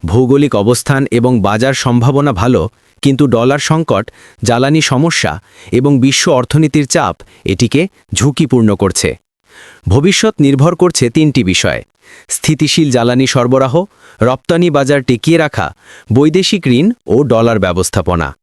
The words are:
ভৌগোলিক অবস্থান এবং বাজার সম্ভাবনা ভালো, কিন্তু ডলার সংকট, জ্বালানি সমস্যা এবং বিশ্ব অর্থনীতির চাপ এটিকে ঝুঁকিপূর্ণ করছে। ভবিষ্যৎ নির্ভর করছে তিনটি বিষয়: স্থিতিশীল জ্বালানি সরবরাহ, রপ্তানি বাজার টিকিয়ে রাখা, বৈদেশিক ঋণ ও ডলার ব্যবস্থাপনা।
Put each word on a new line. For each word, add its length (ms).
ভৌগোলিক 480
অবস্থান 480
এবং 280
বাজার 340
সম্ভাবনা 580
ভালো, 300
কিন্তু 240
ডলার 420
সংকট, 360
জ্বালানি 400
সমস্যা 500
এবং 200
বিশ্ব 260
অর্থনীতির 640
চাপ 200
এটিকে 380
ঝুঁকিপূর্ণ 560
করছে। 280
ভবিষ্যৎ 520
নির্ভর 320
করছে 280
তিনটি 340
বিষয়: 360
স্থিতিশীল 600
জ্বালানি 320
সরবরাহ, 480
রপ্তানি 420
বাজার 380
টিকিয়ে 360
রাখা, 220
বৈদেশিক 460
ঋণ 80
ও 100
ডলার 320
ব্যবস্থাপনা। 640